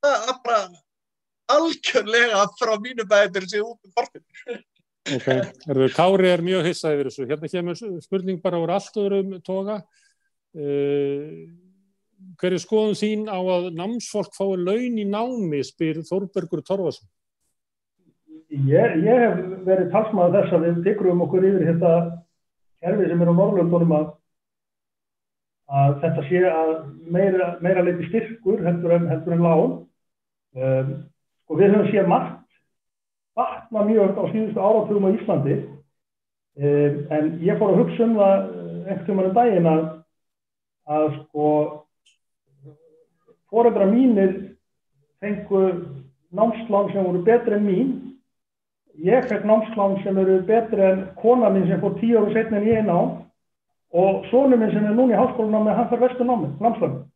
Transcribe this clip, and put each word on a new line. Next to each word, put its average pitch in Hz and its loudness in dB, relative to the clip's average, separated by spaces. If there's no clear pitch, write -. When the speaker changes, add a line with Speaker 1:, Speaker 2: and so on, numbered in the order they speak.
Speaker 1:
Það 247 0
er 254 -6
bara 226 0
algjörlega 233 2
frá 220 0
mínu 220 -8
bæði 196 2
séð 208 -4
út 233 -16
um 196 -6
kortinu. - -10
Speaker 2:
Ok. 135 -4
Heyrðu, 131 0
Kári 185 4
er 175 2
mjög 180 -2
hissa 165 -4
yfir 143 -2
þessu. 123 -10
Hérna 151 -6
kemur 175 -6
s-, 190 -12
spurning 190 -6
bara 175 -2
úr 165 -2
allt 202 -6
öðrum 196 -4
toga. 196 -6
Eh, 143 -4
hver 185 -2
er 170 -6
skoðun 214 -2
þín 214 -4
á 185 -6
að 180 -2
námsfólk 208 -8
fái 190 -2
laun 220 -2
í 208 -4
námi, 202 -4
spyr 160 -6
Þórbergur 180 -6
Torfason. 185 -6
Speaker 3:
Ég, 156 2
ég 240 4
hef 190 0
verið 185 2
talsmaður 196 2
þess 180 0
að 160 2
við 170 0
fikrum 185 2
okkur 185 0
yfir 180 2
þetta 170 2
kerfi 185 0
sem 170 0
er 170 4
á 170 4
Norðurlöndunum 175 2
að, 151 0
að 143 4
þetta 156 -2
sé 175 2
að 160 0
meira, 185 2
meira 180 2
leyti 170 -2
styrkur 214 -2
heldur 170 2
en, 170 2
heldur 170 -2
en 170 2
lán. 156 2
Ehm, 131 -2
og 156 -2
við 202 6
höfum 202 2
séð 190 2
margt 254 -2
batna 226 -4
mjög 208 2
á 190 -4
síðustu 214 -4
áratugum 208 2
á 190 4
Íslandi. 143 -2
Ehm, 143 2
en 160 -2
ég 202 0
fór 214 2
að 190 4
hugsa - -2
um 226 0
það, 196 4
eh, 170 -10
einhvern - -8
tímann 190 0
um 190 -4
daginn 196 4
að, 160 2
að 151 0
sko, 151 -4
foreldrar 208 4
mínir 202 2
fengu 196 -2
námslán 202 0
sem 196 0
voru 175 -2
betri 220 2
en 208 0
mín. 202 0
Ég 220 2
fékk 208 -4
námslán 208 0
sem 196 -2
eru 190 2
betri 220 0
en 190 2
kona 226 4
mín 190 2
sem 165 0
fór 196 -2
tíu 233 2
árum 208 2
seinna 220 0
en 208 0
ég 220 2
í 208 0
nám - -2
og 190 2
sonur 254 4
minn 214 2
sem 208 0
er 208 0
núna 240 4
í 190 2
háskólanámi, 214 0
hann 233 0
fær 233 -2
verstu 247 0
námi, 220 -2
námslán. 185 -2